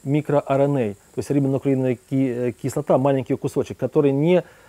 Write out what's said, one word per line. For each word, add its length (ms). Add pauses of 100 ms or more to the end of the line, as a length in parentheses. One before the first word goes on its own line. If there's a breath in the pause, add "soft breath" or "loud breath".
микро-эр 580
эн 160
эй, 160
то 240
есть 120
рибонуклеиновая 640
ки-, 540
э, 20
кислота, 460
маленький 380
кусочек, 420
который 340
не, 320 (260 loud breath)